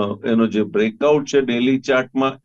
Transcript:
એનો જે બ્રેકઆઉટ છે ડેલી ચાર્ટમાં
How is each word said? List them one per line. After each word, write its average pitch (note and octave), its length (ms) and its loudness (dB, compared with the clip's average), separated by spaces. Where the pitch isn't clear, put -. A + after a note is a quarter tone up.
એનો A2+ 220 2
જે G#2 160 -2
બ્રેકઆઉટ A2+ 640 0
છે C#3 160 2
ડેલી B2 380 0
ચાર્ટમાં C3 640 -2